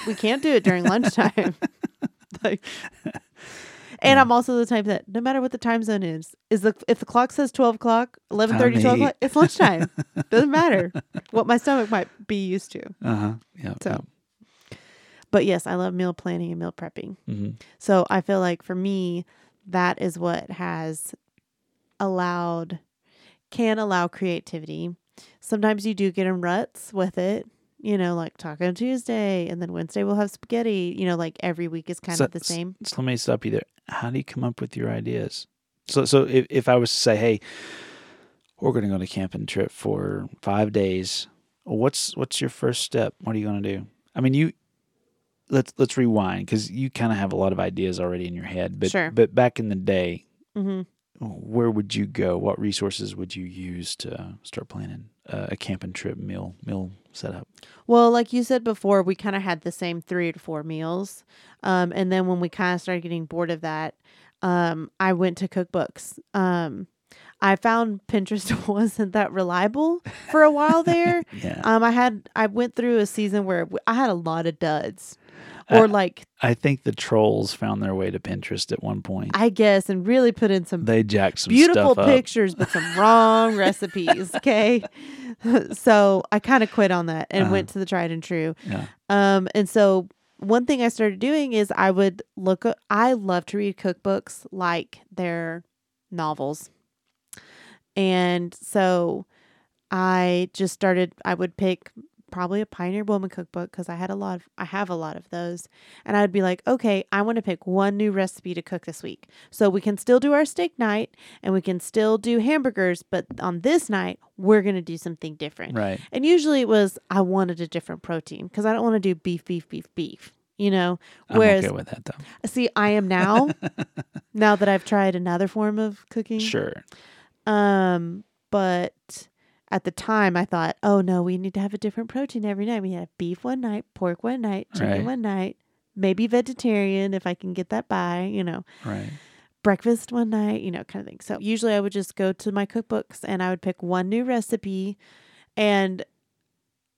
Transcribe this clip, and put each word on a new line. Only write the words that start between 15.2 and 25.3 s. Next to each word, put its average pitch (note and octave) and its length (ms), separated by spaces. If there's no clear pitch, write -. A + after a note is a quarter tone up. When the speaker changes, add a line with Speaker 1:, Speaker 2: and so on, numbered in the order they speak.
Speaker 1:
but G3+ 160
yes, F3 220
I F3+ 80
love F3+ 180
meal F3+ 220
planning F3 360
and E3+ 80
meal E3+ 140
prepping. - 440
Speaker 2:
Mm-hmm. G#2 220
Speaker 1:
So F#3+ 320
I F#3+ 120
feel G3 180
like F3 240
for F#3 120
me, F3+ 500
that F3+ 340
is F3 160
what F3 320
has E3 640
allowed, F3 800
can A3 280
allow F#3+ 280
creativity. E3+ 880